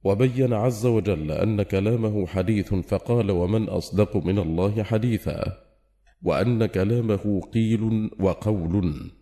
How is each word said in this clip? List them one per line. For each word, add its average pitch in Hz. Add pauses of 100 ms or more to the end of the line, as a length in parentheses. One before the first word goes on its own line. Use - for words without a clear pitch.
وبين 120
عز 110
وجل 95
أن 101
كلامه 104
حديث، 95
فقال: 101
"ومن 95
أصدق 95
من 92
الله 95
حديثا؟" 110 (600)
وأن 107
كلامه 104 (120)
قيل 110 (100)
وقول 90 (100)